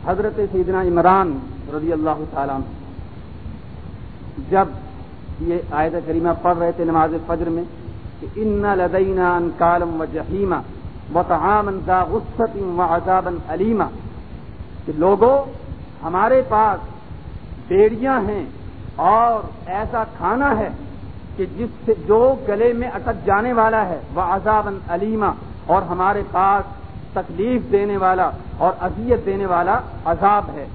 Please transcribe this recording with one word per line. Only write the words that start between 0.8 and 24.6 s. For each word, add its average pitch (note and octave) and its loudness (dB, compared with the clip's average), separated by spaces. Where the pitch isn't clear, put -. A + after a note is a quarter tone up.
عمران F3 4
رضی D#3 -2
اللہ D#3 -2
تعالیٰ C#3 -4
عنہ C3+ -4
جب F#3+ 4
یہ E3+ 0
آیت D#3 0
کریمہ E3 0
پڑھ F3 2
رہے E3+ 0
تھے E3+ -4
نماز D#3+ 4
فجر E3 -2
میں E3+ -2
کہ - -10
"اِنَّ G#3 0
لَدَيْنَا F#3 4
أَنْكَالًا E3+ 2
وَجَحِيمًا D#3+ -2
وَطَعَامًا F#3+ 2
ذَا F#3 4
غُصَّةٍ G#3 -2
وَعَذَابًا F3 0
أَلِيمًا"، F#3 2
کہ D3+ -8
لوگوں، G3+ 4
ہمارے G#3+ 4
پاس G#3+ 4
بیڑیاں A3 4
ہیں G3+ -2
اور G#3+ 4
ایسا A3 -2
کھانا A3+ 2
ہے G#3 -2
کہ F#3+ 0
جس A3+ -4
سے، A3+ 4
جو A#3+ 6
گلے A3 4
میں A#3+ -2
اٹک A3+ -4
جانے G#3 2
والا A3 4
ہے، D#3 -4
وَعَذَابًا F#3+ 0